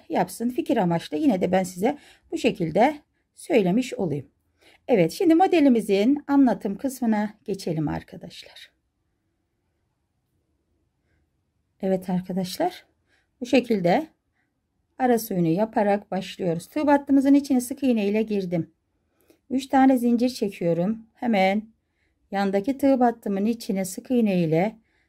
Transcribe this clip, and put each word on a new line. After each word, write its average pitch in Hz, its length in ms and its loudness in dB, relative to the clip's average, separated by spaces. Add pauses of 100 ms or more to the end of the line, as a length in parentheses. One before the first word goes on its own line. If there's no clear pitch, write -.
yapsın. 233 420 -4
Fikir 320 260 -2
amaçlı 175 400 -2
yine 262 240 0
de 185 120 2
ben 190 100 4
size 190 360 -4 (320)
bu 330 80 -6
şekilde 202 560 0 (400)
söylemiş 226 600 0
olayım. 151 400 -6 (540)
Evet, 175 240 4
şimdi 330 220 2
modelimizin 285 920 2
anlatım 240 520 2
kısmına 220 560 -2 (100)
geçelim 160 440 -4
arkadaşlar. - 840 -14 (3000)
Evet 190 300 -4
arkadaşlar, 185 720 -6 (560)
bu 247 60 -12
şekilde 233 600 0 (920)
ara 247 200 2
suyunu 180 300 -2
yaparak 202 640 0
başlıyoruz. 185 560 -6
Tığ 302 200 -4
battımızın 277 480 4
içine 285 260 2
sık 254 220 -8
iğne 226 240 2
ile 214 160 0
girdim. 185 480 -4 (800)
Üç 262 160 -4
tane 262 320 4
zincir 240 300 0
çekiyorum. 196 880 -4
Hemen 208 480 0 (680)
yandaki 196 480 -2
tığ 269 220 2
battımın 226 440 0
içine 214 400 -4
sık - 260 -10
iğne 220 280 2
ile 170 400 0 (300)